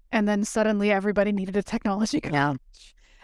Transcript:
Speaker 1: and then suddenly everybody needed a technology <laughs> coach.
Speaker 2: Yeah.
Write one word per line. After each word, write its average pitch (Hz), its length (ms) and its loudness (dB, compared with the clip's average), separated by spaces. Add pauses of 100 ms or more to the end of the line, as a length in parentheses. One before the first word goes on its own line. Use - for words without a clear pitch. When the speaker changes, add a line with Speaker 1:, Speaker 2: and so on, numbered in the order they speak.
(120)
Speaker 1:
and 208 160 0
then 208 160 0
suddenly 214 460 0
everybody 202 420 2
needed 190 240 -2
a 202 60 0
technology 220 580 -2
<laughs> - 20 -16
coach. - 100 -6
Speaker 2:
Yeah. 143 220 2 (680)